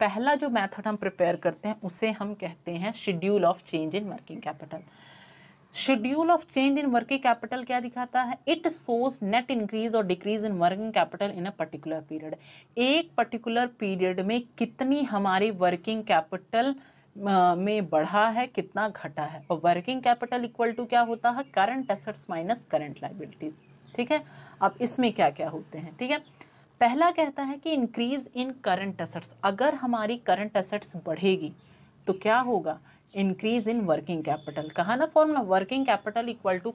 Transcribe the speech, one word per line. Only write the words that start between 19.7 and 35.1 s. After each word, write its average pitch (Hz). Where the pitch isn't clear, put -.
capital 240
equal 233
to 240
क्या 240
होता 233
है, 262
Current 240
assets -
minus 180
current 147
liabilities, 151
ठीक 240
है। -
अब 196
इसमें 240
क्या 165
क्या 156
होते 160
हैं, 160
ठीक 254
है। 302
पहला 269
कहता 294
है 277
कि 320
increase 247
in 254
current 190
assets, 170
अगर 240
हमारी 240
current 214
assets 202
बढ़ेगी 165
तो 190
क्या 214
होगा, 185
increase 196
in 233
working 160
capital। 151
कहा 185
ना 311
फॉर्मूला, 311